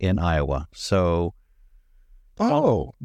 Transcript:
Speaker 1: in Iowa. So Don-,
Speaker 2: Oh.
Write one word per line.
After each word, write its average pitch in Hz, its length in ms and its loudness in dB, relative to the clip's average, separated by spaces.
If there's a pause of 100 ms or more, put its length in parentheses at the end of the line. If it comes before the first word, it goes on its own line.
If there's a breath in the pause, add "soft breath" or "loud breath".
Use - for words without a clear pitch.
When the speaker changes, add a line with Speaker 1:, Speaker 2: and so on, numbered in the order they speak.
Speaker 1:
in 95 180 2
Iowa. 76 560 -2
So 87 600 0 (1000)
Don-, 233 160 0
Speaker 2:
Oh. 151 420 0 (100)